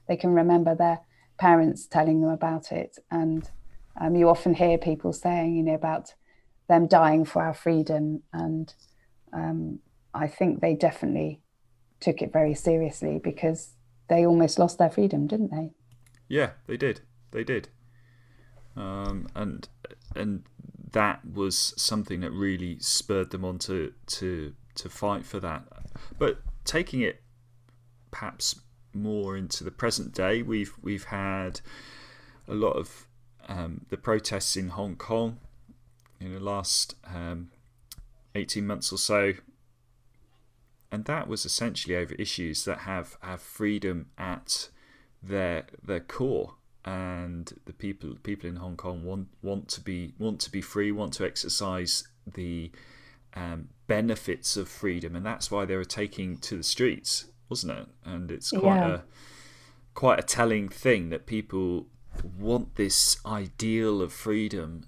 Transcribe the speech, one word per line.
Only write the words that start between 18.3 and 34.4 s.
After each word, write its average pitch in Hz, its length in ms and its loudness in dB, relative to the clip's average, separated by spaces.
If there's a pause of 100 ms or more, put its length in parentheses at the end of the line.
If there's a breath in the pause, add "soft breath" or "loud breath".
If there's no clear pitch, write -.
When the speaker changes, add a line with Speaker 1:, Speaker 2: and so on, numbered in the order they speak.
Speaker 2:
Um, 98 560 -6
and, 104 320 -6 (480)
and 101 280 -4 (500)
that 104 320 0
was 95 540 -2
something 104 420 -2
that 87 100 -6
really 92 480 -4
spurred - 520 -2
them 92 120 -6
on 90 180 -6
to, 92 340 -4 (140)
to, 82 440 -6 (220)
to - 160 -12
fight 101 340 -4
for 101 160 -8
that. 82 220 -6 (560 loud breath)
But - 220 2 (260)
taking 156 340 -2
it - 220 -2 (880)
perhaps - 500 -6 (320)
more 104 420 -4
into 95 300 -6
the 90 60 -6
present - 420 -4
day, 101 300 0
we've, 107 400 -4
we've 98 220 -4
had 95 580 -6 (840 loud breath)
a - 60 -8
lot 107 200 2
of, - 340 -8 (420)
um, 85 400 -8
the 98 80 -6
protests 110 640 -2